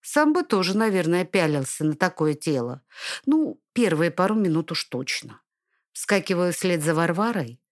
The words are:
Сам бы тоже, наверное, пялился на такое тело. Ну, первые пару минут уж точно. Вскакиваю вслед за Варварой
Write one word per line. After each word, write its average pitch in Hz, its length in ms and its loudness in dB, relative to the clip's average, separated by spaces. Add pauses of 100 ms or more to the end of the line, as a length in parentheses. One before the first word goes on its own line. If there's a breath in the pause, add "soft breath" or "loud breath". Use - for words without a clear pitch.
Сам 302 320 2
бы 359 100 2
тоже, 190 340 0
наверное, 180 480 2
пялился 151 580 0
на 156 120 0
такое 151 400 0
тело. 131 460 -4 (440 loud breath)
Ну, 311 360 0 (120)
первые 170 380 2
пару 196 240 0
минут 170 360 0
уж - 140 -6
точно. - 560 -8 (500)
Вскакиваю 180 640 0
вслед 175 280 0
за 160 120 0
Варварой 165 680 -2 (120)